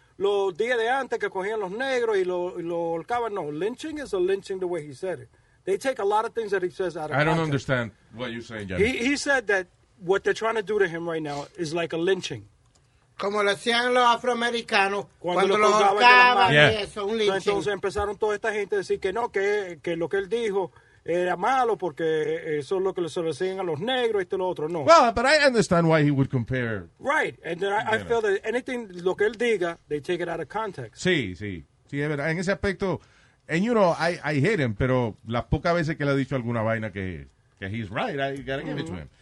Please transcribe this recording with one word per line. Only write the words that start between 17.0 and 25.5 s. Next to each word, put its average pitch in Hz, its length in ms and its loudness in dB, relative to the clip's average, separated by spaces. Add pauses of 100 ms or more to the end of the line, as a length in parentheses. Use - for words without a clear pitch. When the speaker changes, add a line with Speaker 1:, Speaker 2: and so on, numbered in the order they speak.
Speaker 3:
un 220 140 -2
Speaker 1:
Entonces 196 340 2
Speaker 3:
lynching. 202 200 -2
Speaker 1:
empezaron 202 420 -4
toda 214 180 0
esta 214 180 -2
gente 208 240 -4
a - 20 0
decir 196 200 -2
que 190 140 -2
no, 226 180 -4
que, 196 520 -2
que 170 140 -4
lo 165 120 -2
que 196 80 -2
él 196 140 -2
dijo 202 420 -2 (320)
era 175 320 0
malo 233 420 2
porque 160 800 -2
eso 147 200 -2
es 185 40 0
lo 190 120 0
que 175 140 -4
se 180 140 -6
lo 165 80 -2
hacían 185 300 -4
a - 40 -4
los 160 160 -2
negros, 226 420 0
esto 180 140 -6
y - 20 -2
lo 185 100 0
otro, 156 200 -4
no. 170 140 -4
Speaker 2:
Well, 277 320 8
but 233 100 0
I 294 220 6
understand 185 420 4